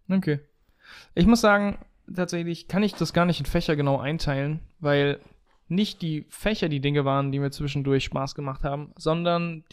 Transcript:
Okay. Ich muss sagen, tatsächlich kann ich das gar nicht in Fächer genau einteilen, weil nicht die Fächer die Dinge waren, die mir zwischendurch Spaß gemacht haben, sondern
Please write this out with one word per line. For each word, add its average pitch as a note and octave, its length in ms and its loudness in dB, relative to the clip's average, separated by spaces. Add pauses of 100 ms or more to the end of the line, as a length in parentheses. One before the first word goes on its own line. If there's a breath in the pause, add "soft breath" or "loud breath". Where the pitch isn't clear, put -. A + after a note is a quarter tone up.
(120)
Okay. D#3+ 280 0 (760 loud breath)
Ich F3+ 100 6
muss A3+ 160 8
sagen, G3+ 360 4 (360)
tatsächlich E3+ 540 -4
kann G3 160 0
ich G3+ 120 0
das - 180 -2
gar F3 120 4
nicht E3+ 140 2
in C#3 60 -6
Fächer E3+ 300 0
genau C#3 240 2
einteilen, D3 600 -2 (200)
weil C#3+ 400 2 (500)
nicht G3 320 -2
die D#3 280 -4
Fächer G3+ 400 -2
die C#3+ 100 -2
Dinge C#3+ 240 2
waren, C3+ 300 0
die C#3 60 0
mir C#3 120 -2
zwischendurch C#3 540 0
Spaß C3+ 300 -6
gemacht C#3 280 -8
haben, C#3+ 340 -6
sondern E3+ 760 -2